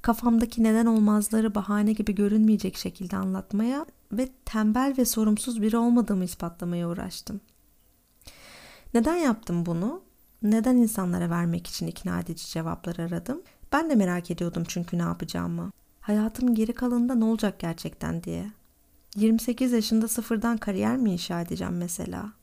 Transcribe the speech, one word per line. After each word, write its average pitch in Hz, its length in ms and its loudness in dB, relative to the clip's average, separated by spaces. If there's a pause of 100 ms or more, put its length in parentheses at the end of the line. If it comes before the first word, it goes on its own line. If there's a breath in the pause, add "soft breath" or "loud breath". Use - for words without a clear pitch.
Kafamdaki 233 600 2
neden 226 240 4
olmazları 214 680 2
bahane 208 380 0
gibi 214 220 0
görünmeyecek 208 640 4
şekilde 185 400 -8
anlatmaya 202 720 -2 (260)
ve 254 160 -2 (160)
tembel 226 540 2
ve 247 60 6
sorumsuz 220 580 0
biri 220 140 2
olmadığımı 233 480 4
ispatlamaya 175 640 -6
uğraştım. 190 520 -8 (1500 loud breath)
Neden 262 220 2
yaptım 220 500 0
bunu? 190 360 -4 (400)
Neden 220 340 4
insanlara 180 540 2
vermek 170 360 0
için - 200 -8
ikna 175 340 -6
edici 170 300 -10
cevaplar 165 480 -6
aradım? 170 440 -6 (300 soft breath)
Ben 311 180 2
de 285 40 2
merak 180 360 2
ediyordum 170 380 -4
çünkü 175 300 -4
ne 175 40 0
yapacağımı. 170 680 -4 (300)
Hayatımın 220 540 0
geri 220 180 0
kalanında 240 420 0
ne 226 100 4
olacak 220 340 0
gerçekten 165 640 -6
diye. 175 300 -6 (640)
Yirmi 226 240 4
sekiz 247 320 0
yaşında 220 360 2
sıfırdan 233 480 -2
kariyer 214 400 0
mi 226 160 2
inşa 175 280 -4
edeceğim 180 360 -4
mesela? 175 560 -6 (100)